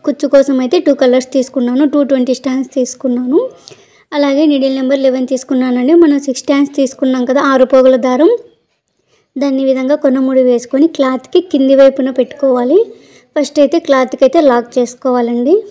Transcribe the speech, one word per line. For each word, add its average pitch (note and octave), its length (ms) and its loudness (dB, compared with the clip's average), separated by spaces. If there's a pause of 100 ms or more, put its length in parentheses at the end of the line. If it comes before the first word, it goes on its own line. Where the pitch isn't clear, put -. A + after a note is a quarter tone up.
కుచ్చు C#4+ 260 -4
కోసం C#4 300 2
అయితే D4+ 240 0
టూ C#4+ 140 2
కలర్స్ B3+ 340 0
తీసుకున్నాను, B3+ 480 -2 (100)
టూ D4 60 0 (120)
ట్వంటీ B3+ 280 0
స్టాండ్స్ C4 380 -6
తీసుకున్నాను. B3 640 -2 (760)
అలాగే C#4+ 340 0
నీడిల్ C4+ 280 -2
నెంబర్ C4+ 260 -2
లెవెన్ B3+ 280 -2
తీసుకున్నానండి. B3+ 640 -2 (100)
మనం C#4+ 220 0
సిక్స్ C4 180 -6
స్టాండ్స్ C#4+ 340 0
తీసుకున్నాం C4 520 -2
కదా, C4+ 200 0
ఆరు C4 240 2
పోగుల C4 220 4 (100)
దారం, C4+ 240 2 (1120)
దాన్ని C4+ 220 -2
ఈ C4 80 2
విధంగా C4 320 -2
కొనముడి C4 380 2 (100)
వేసుకొని C4 440 0
క్లాత్కి C4 440 0 (120)
కింది C4+ 300 2
వైపున C4+ 360 2
పెట్టుకోవాలి. B3+ 640 0 (540)
ఫస్ట్ D4+ 280 -2
అయితే C#4+ 240 2
క్లాత్కి C4 400 0
అయితే E4 140 2 (100)
లాక్ A#3+ 180 -2 (100)
చేసుకోవాలండి. A#3+ 760 -2 (160)